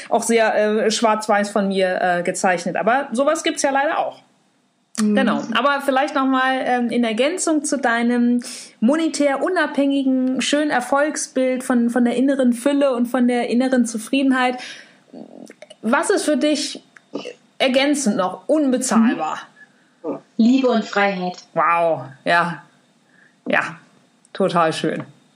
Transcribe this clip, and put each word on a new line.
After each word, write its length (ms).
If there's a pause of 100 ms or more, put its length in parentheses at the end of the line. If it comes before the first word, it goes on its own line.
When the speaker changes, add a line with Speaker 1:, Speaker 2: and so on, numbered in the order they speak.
Speaker 1:
auch 140
sehr, 320 (320)
äh, 40
schwarz-weiß 600
von 180
mir, 320
äh, 220
gezeichnet. 540
Aber 360
sowas 300
gibt's 180
ja 100
leider 280
auch. 220 (800)
Speaker 2:
Mhm. 140
Speaker 1:
Genau. 280 (120)
Aber 280
vielleicht 320
noch 120
mal, 260 (140)
ähm, 240
in 120
Ergänzung 600
zu 140
deinem 640 (380)
monetär 600
unabhängigen, 1000
schönen 280
Erfolgsbild 920
von, 240
von 160
der 100
inneren 380
Fülle 420
und 120
von 200
der 220
inneren 380
Zufriedenheit. 720 (1200)
Was 300
ist 140
für 120
dich 460 (760)
ergänzend 600
noch 320
unbezahlbar? 880 (640)
Speaker 2:
Mhm. 140 (180)
Liebe 320
und 160
Freiheit. 540 (160)
Speaker 1:
Wow, 480 (240)
ja. 360 (840)
Ja, 300 (560)
total 400
schön. 300 (320)